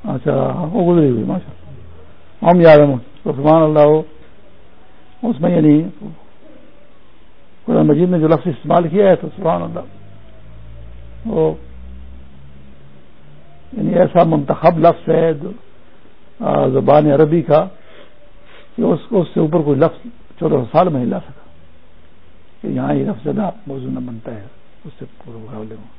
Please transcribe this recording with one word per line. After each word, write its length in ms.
اچھا، 560
وہ 220
گزری 160
ہوئی، 140
ماشاءاللہ۔ 1300
ہم 100
یعلمون، 380
تو 140
سبحان 240
اللہ 180
ہو، 220
اس 180
میں 140
یعنی 280
قرآن 220
مجید 220
نے 100
جو 80
لفظ 200
استعمال 400
کیا 220
ہے 60
تو 120
سبحان 240
اللہ، 180
وہ 280
یعنی 160
ایسا 300
منتخب 560
لفظ 300
ہے 220
آ، 280
زبان 440
عربی 300
کا 240
کہ 60
اس، 180
اس 220
سے 60
اوپر 220
کوئی 180
لفظ 280
چودہ 140
سو 180
سال 180
میں 120
نہیں 80
لا 100
سکا 300
کہ 60
یہاں 260
یہ 120
لفظ 180
زیادہ 260
موضوع 240
نہ 80
بنتا 360
ہے 100
اس 140
سے 60
پورے 120
مقابلے 380
میں۔ 120